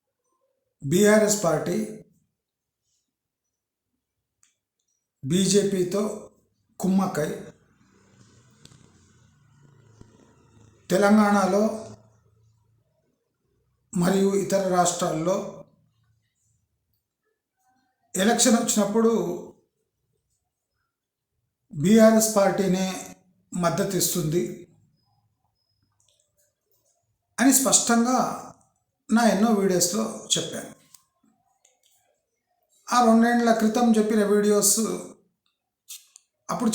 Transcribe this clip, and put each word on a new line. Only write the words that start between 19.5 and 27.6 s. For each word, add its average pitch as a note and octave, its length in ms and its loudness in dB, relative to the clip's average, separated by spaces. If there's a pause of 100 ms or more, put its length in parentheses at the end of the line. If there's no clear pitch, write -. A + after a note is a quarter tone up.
బీఆర్ఎస్ A3 540 6
పార్టీనే F#3 500 0 (800)
మద్దతిస్తుంది F3 800 -2 (3000)
అని C4 180 4
స్పష్టంగా A#3 580 0 (1000)